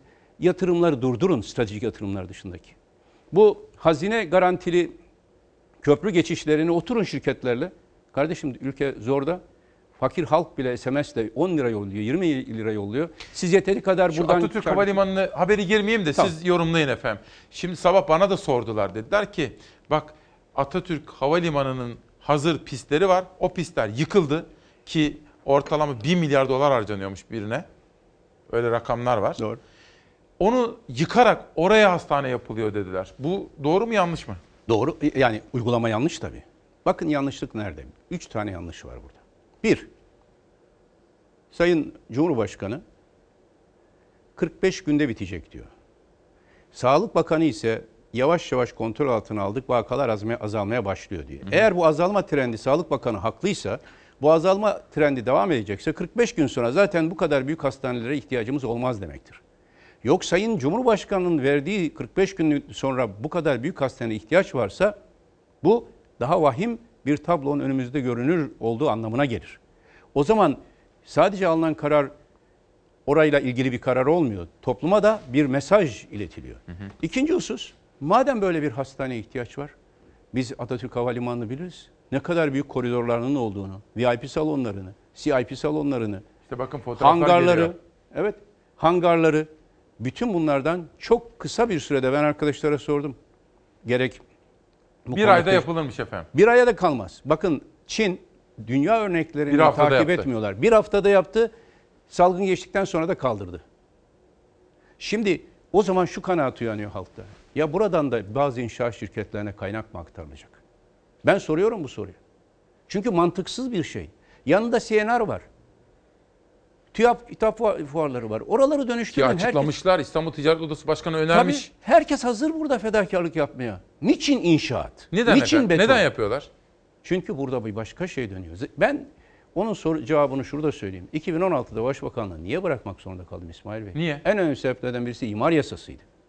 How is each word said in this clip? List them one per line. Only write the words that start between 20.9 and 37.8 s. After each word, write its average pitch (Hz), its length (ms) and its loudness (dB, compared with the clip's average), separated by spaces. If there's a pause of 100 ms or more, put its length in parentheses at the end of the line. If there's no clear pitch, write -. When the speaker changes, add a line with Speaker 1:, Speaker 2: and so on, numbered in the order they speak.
Speaker 2:
Havalimanı'nın 135 880 -2 (240)
hazır 147 460 0
pistleri 151 420 0
var. 185 180 2 (140)
O 180 140 -2
pistler 143 340 -4
yıkıldı 156 580 0 (400)
ki 151 320 -2 (280)
ortalama 139 580 0
bir 160 120 2
milyar 139 340 2
dolar 139 240 2
harcanıyormuş 98 580 -4
birine. 113 340 -6 (840)
Öyle 117 200 0
rakamlar 120 460 -2
var. 117 220 -2
Speaker 1:
Doğru. 113 200 -6 (800)
Speaker 2:
Onu 233 380 0 (100)
yıkarak 170 580 2 (100)
oraya 202 360 6
hastane 143 380 -2
yapılıyor 110 440 -4
dediler. 92 460 -6
Bu 175 300 -4 (140)
doğru 185 240 2
mu 233 60 -4
yanlış 175 340 -2
mı? 101 80 -10 (340)
Speaker 1:
Doğru. 117 280 2 (180)
Yani 117 260 2 (120)
uygulama 117 360 0
yanlış 120 300 -2
tabii. 110 240 -12 (420)
Bakın 180 240 -2
yanlışlık 139 460 -4
nerede? 87 280 -8 (280)